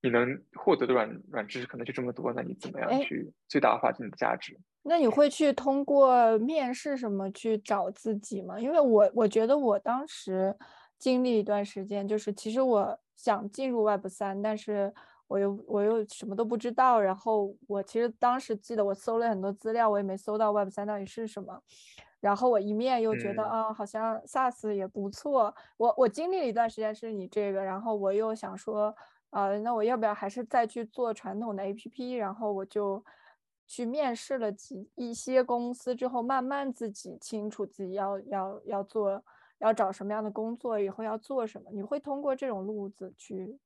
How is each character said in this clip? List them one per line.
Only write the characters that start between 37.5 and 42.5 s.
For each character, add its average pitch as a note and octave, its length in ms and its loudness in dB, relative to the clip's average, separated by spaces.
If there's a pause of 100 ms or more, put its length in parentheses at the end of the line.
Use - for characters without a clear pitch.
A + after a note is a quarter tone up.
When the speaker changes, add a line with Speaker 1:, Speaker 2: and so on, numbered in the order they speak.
Speaker 2:
自 G3 180 -12
己 F#3 100 -8
要， G3 280 -4
要， G3 440 -6
要 G3 180 -4
做， G3+ 400 -2 (340)
要 A3 160 2
找 G3 180 2
什 G3 140 -10
么 G#3 80 -4
样 G#3+ 100 -2
的 G#3+ 60 -4
工 A3 260 -6
作， A#3 240 -4
以 G3+ 80 0
后 F#3+ 160 -8
要 A3 140 -4
做 A#3 300 -4
什 - 120 -12
么。 - 140 -20
你 G3+ 80 -8
会 C#4+ 180 -4
通 C#4+ 220 -6
过 C#4 140 -2
这 C4+ 120 -6
种 G3+ 160 -4